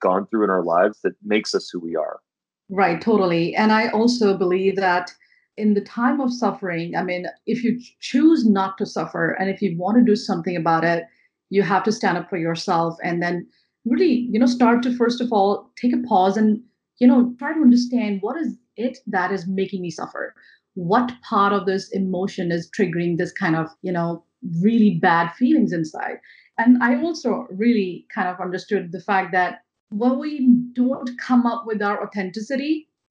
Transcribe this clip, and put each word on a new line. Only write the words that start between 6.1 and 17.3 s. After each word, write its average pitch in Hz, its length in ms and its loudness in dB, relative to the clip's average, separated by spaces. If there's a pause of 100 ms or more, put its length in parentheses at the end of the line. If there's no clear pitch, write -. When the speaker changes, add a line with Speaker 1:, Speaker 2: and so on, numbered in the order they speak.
Speaker 2:
of 254 120 -2
suffering, 175 640 -4
I 175 80 -4
mean, 180 240 -6 (200)
if 233 180 -4
you 220 160 -2
ch-, - 200 -20
choose 294 460 4
not 190 320 2
to 202 80 -4
suffer 165 460 -4
and 190 160 -4
if 196 140 -4
you 170 140 0
want 190 200 0
to 240 80 8
do 208 120 4
something 175 400 -4
about 165 280 2
it, 170 200 2 (440)
you 196 140 2
have 185 220 0
to 214 80 2
stand 185 260 0
up 175 100 -10
for 196 80 -6
yourself 165 680 -2
and 175 180 -2
then 175 240 -4 (380)
really, 320 280 2
you 214 260 0
know, 247 80 6
start 240 360 4
to, 247 140 -2
first 240 240 0
of 233 120 -4
all, 202 380 0 (100)
take 247 140 0
a 247 140 -2
pause 190 280 2
and, 214 240 2 (380)
you 247 80 6
know, 247 320 6